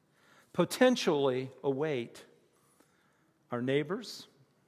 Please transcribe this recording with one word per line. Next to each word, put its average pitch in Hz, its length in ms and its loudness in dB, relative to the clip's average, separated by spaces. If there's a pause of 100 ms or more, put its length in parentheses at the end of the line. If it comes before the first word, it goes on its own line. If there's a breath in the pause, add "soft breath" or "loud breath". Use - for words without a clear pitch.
(520 soft breath)
potentially 147 1000 2 (100)
await 139 640 -4 (1300 soft breath)
our 120 100 -4
neighbors, 147 640 -2 (420)